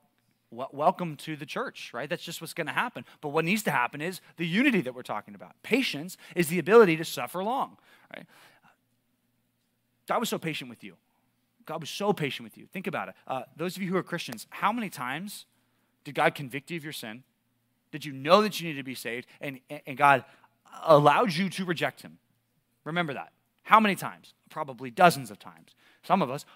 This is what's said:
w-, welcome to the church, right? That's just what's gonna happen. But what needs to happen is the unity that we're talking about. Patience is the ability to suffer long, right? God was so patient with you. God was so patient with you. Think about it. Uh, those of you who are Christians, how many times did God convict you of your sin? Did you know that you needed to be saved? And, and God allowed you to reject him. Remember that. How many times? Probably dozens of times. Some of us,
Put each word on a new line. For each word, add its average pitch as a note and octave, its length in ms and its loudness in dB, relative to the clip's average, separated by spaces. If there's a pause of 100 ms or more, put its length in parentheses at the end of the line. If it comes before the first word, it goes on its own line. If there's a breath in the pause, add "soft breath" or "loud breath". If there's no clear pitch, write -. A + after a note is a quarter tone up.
(520)
w-, A#2+ 200 -10
welcome D#3+ 460 -2
to D#3 180 -10
the D3+ 120 -14
church, - 460 -10
right? B2 140 -8
That's E3 160 -8
just - 180 -12
what's D#3+ 120 -14
gonna C#3+ 200 -8
happen. E3 320 -6 (160 loud breath)
But D3+ 80 -8
what D#3 140 0
needs G#3 200 0
to F3 80 0
happen C3 280 -2
is F3 220 -8 (160 soft breath)
the F3 80 -4
unity G3+ 360 2
that B2 120 -6
we're B2 80 -14
talking G#2+ 320 -8
about. F#2 300 -20
Patience F#3 520 -2 (200 loud breath)
is E3+ 140 0
the F3 100 0
ability F#3 380 8
to D#3+ 80 -6
suffer D3 380 -8
long, G#3 340 -4 (380 soft breath)
right? - 120 -16 (1800 soft breath)
God G#3 140 0
was A#3 80 0
so G3+ 100 -4
patient D3 320 -8
with A2 140 -18
you. F2+ 140 -18 (680)
God D#3 140 -8
was D3 100 -10
so G3+ 220 0
patient C3+ 320 -2
with G#2+ 140 -20
you. G#2+ 160 -20
Think G3 140 -10
about A#2 200 -4
it. F#2+ 80 -16 (100)
Uh, B2+ 180 -6 (120)
those F3 220 -6
of F#3 40 -8
you F3+ 80 -4
who F#3+ 60 -2
are F3 80 0
Christians, - 460 -10
how G3 240 -2
many A3+ 160 -6
times C#3 560 -10 (580)
did C#3+ 120 -14
God D#3+ 200 4
convict C#3 360 -10
you E3+ 60 -8
of D3 60 -10
your D3+ 100 -12
sin? A#2+ 300 -12 (680)
Did D3 140 -12
you C#3+ 80 -8
know D#3 280 6
that G#3+ 180 -2
you E3+ 80 -6
needed C#3+ 120 -6
to C3+ 40 -10
be C3 120 -10
saved? A#2+ 320 -8 (120 soft breath)
And, C3+ 200 -10 (260)
and C3+ 120 -12
God C#3 280 8 (580 soft breath)
allowed D#3 500 8
you F#3 160 0
to F#3 160 -6
reject D3 360 -4
him. D#2+ 160 -18 (640)
Remember D#3+ 300 -2
that. F2 180 -10 (320)
How G#3+ 160 8
many G3+ 160 4
times? F#2 380 -12 (160)
Probably C3 420 -10
dozens C3+ 400 6
of G2 80 -16
times. E2 360 -20 (280 soft breath)
Some F#3 180 2
of C3 80 0
us, C#3+ 160 -8 (100)